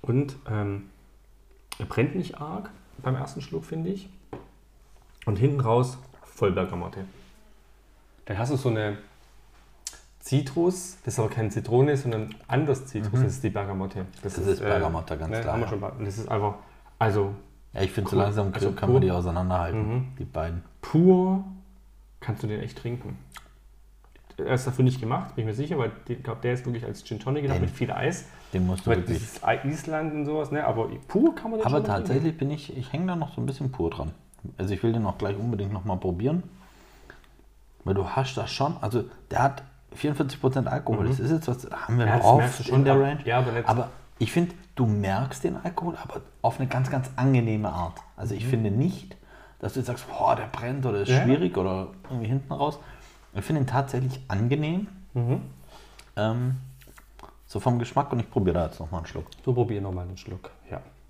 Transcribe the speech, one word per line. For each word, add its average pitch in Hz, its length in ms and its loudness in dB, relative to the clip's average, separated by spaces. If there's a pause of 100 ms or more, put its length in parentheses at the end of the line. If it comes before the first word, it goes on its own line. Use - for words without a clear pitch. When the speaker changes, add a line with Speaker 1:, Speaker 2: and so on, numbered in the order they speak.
Speaker 1:
und, 135 320 2 (140)
ähm, 101 340 -4 (960)
er 110 80 -2
brennt - 280 0
nicht - 240 -6
arg 170 300 -8 (300)
beim 131 160 0
ersten 135 260 -8
Schluck, - 240 -8
finde 165 240 -4
ich. 196 200 -6 (1160)
Und 104 120 0
hinten 139 220 4
raus 120 380 2 (260)
voll - 280 0
Bergamotte. 87 540 -4 (1200)
Dann 98 120 -6
hast 120 140 -2
du 143 60 2
so 127 120 2
eine 107 280 0 (1200)
Zitrus, 170 840 0
das 113 80 -4
ist - 60 -2
aber 110 100 2
keine 110 200 0
Zitrone, 123 460 4
sondern 113 400 -2 (120)
anders 135 400 0
Zitrus, 107 320 0
Speaker 2:
Mhm. 131 40 6
Speaker 1:
das 131 100 2
ist - 100 -6
die 107 60 2
Bergamotte. 98 560 -4 (180)
Speaker 2:
Das 98 140 -6
Speaker 1:
ist, - 100 0
Speaker 2:
ist 95 120 4
Speaker 1:
äh, 101 60 -4
Speaker 2:
Bergamotte, 82 520 0
ganz 80 140 -4
Speaker 1:
ne, 113 100 -2
Speaker 2:
klar, - 120 -2
Speaker 1:
haben 113 80 0
wir 113 40 0
Speaker 2:
ja. 98 40 -6
Speaker 1:
schon 104 100 -2
mal. 101 180 -6
Und 107 80 -6
das 101 120 -4
ist 113 120 -8
einfach, 101 260 0 (440)
also 101 340 4 (400)
Speaker 2:
Ja, - 80 -2
ich 95 100 2
finde, 98 180 -2
so - 80 2
Speaker 1:
cool. 101 60 6
Speaker 2:
langsam 101 300 2
Speaker 1:
Also 98 180 2
Speaker 2:
kann 98 180 0
man 95 60 8
Speaker 1:
pur. 101 60 10
Speaker 2:
die 92 100 4
auseinanderhalten, 90 840 0
Speaker 1:
Mhm. 127 120 0 (120)
Speaker 2:
die - 60 -6
beiden. 85 380 -4 (180)
Speaker 1:
Pur 185 600 6 (760)
kannst - 240 -4
du 113 40 -4
den 104 140 -4
echt - 160 -10
trinken. - 400 -8 (1200)
Er - 160 0
ist 127 140 0
dafür 131 160 2
nicht 127 160 4
gemacht, 131 360 -4
bin 113 100 -4
ich - 20 -2
mir 104 80 -2
sicher, 147 240 -2
weil 110 120 0 (160)
ich 120 160 -6
glaube, 113 180 -8
der 123 120 0
ist 127 120 -6
wirklich 117 200 -4
als 107 180 -10
Gin 107 160 -6
Tonic 143 240 -2
gedacht 135 160 0
Speaker 2:
Den 131 60 2
Speaker 1:
mit 127 80 -2
viel - 180 -2
Eis. 170 340 -2 (280)
Speaker 2:
den 92 140 2
musst 90 180 0
du - 60 2
Speaker 1:
Weil 110 60 6
Speaker 2:
wirklich 87 220 0
Speaker 1:
dieses - 240 -10
Ei-, 113 220 2
Island 156 480 -4
und 151 120 -2
sowas, 151 260 -2
ne? 147 140 -2
Aber 113 240 0 (180)
pur 302 280 4
kann 226 160 -6
man 220 80 -2
den 220 60 0
Speaker 2:
Aber 135 120 4
Speaker 1:
schon - 60 2
mal - 40 -2
trinken. 101 200 0
Speaker 2:
tatsächlich 156 300 2
bin 139 140 -2
ich, - 260 -8
ich 127 160 -8
hänge 170 140 -2
da 180 80 -2
noch 160 180 -4
so 120 80 -6
ein 120 60 -2
bisschen 131 240 -4
pur 82 180 -2
dran. 76 220 -6 (460)
Also 95 160 -2
ich 95 100 -2
will 113 100 4
den 110 120 0
auch 92 120 -2
gleich 98 200 -2
unbedingt 104 360 -2
noch 92 120 -6
mal 92 120 -2
probieren. 107 460 0 (1400)
Weil 95 120 2
du 95 140 0
hast 131 280 -2
das 98 140 -4
schon, 143 300 0
also 107 240 0 (260)
der - 100 2
hat 135 220 2 (300)
vierundvierzig 143 460 -2
Prozent 131 280 2
Alkohol. - 380 0
Speaker 1:
Mhm. 120 40 2
Speaker 2:
Das 131 100 2
ist 135 120 2
jetzt 160 160 2
was, - 240 -4
haben - 260 0
wir 117 80 4
Speaker 1:
Ja, 98 120 6
Speaker 2:
noch - 60 4
Speaker 1:
das 117 140 10
merkst 123 220 4
Speaker 2:
oft - 0 -
Speaker 1:
du 123 100 -6
schon, 131 100 6
Speaker 2:
in 135 60 8
der 135 80 8
Speaker 1:
aber 139 120 8
Speaker 2:
Range. 143 200 -2
Speaker 1:
ja, 117 140 2
aber 123 140 2
nicht 117 140 0
Speaker 2:
Aber 113 220 2 (300)
ich 110 120 2
finde, 175 220 2 (220)
du 127 100 4
merkst 104 600 0
den - 180 0
Alkohol, 170 400 -4
aber - 180 -10 (220)
auf 120 160 0
eine 127 100 0
ganz, 127 220 0
ganz 131 240 -2
angenehme 113 580 4
Art. 85 240 -4 (180)
Also 110 200 -4
ich 113 100 -6
Speaker 1:
Mhm. 127 40 -2
Speaker 2:
finde 110 220 2
nicht, 139 460 0 (420)
dass 98 140 -6
du 135 60 -2
jetzt 127 80 -4
sagst, 127 220 -6
boah, - 260 2
der - 160 -6
brennt 131 340 -4
oder 104 140 0
ist - 100 0
Speaker 1:
Ja. 127 140 6
Speaker 2:
schwierig 170 340 4
oder 95 300 0 (220)
irgendwie 117 180 -4
hinten 135 260 -2
raus. 143 240 -2 (600)
Ich 101 80 -4
finde 156 160 2
ihn 131 60 2
tatsächlich 127 600 0
angenehm. 151 600 0 (260)
Speaker 1:
Mhm. 123 280 0 (760)
Speaker 2:
Ähm, 120 400 0 (880)
so - 140 -6
vom 120 200 2
Geschmack 135 320 -2
und 123 80 0
ich 107 100 -4
probiere 92 260 2
da 85 100 2
jetzt - 140 -10
noch 80 120 -8
mal 87 60 -6
einen 80 100 -6
Schluck. - 180 -10 (180)
Speaker 1:
Du 127 100 0
probier 110 280 0
noch 98 120 -4
mal 90 80 -4
einen 90 160 -10
Schluck, - 340 -12 (180)
ja. 87 120 -8 (280)